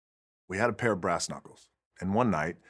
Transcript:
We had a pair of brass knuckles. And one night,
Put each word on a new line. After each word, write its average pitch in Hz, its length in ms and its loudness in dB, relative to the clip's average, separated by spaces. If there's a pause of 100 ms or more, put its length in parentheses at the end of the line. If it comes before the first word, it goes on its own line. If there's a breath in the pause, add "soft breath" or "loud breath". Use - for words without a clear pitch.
(480)
We 92 100 -4
had 117 120 2
a 113 40 -2
pair 113 200 2
of 90 80 -4
brass 87 260 0
knuckles. - 420 -14 (300)
And 92 140 -4
one 117 180 4
night, 80 260 -2 (120)